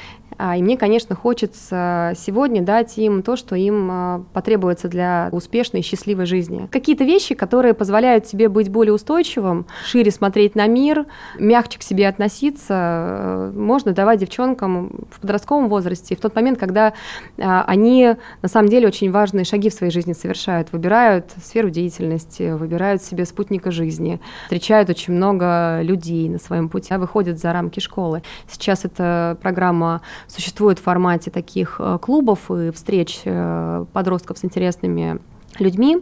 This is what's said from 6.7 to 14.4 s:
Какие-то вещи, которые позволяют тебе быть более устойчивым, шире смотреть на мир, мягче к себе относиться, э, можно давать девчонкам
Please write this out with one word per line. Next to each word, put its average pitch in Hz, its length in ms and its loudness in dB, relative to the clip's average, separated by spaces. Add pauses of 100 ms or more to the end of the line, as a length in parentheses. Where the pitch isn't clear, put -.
Какие-то 277 320 2
вещи, 320 320 2
которые 240 400 4
позволяют 220 500 4
тебе 214 240 2
быть 202 200 2
более 208 240 4
устойчивым, 208 720 -2 (180)
шире 233 240 4
смотреть 208 460 2
на 208 100 4
мир, 285 400 2 (320)
мягче 233 400 2
к - 60 -16
себе 196 240 2
относиться, 208 680 -2
э, 185 840 -2
можно 208 360 0
давать 196 300 4
девчонкам 196 880 -4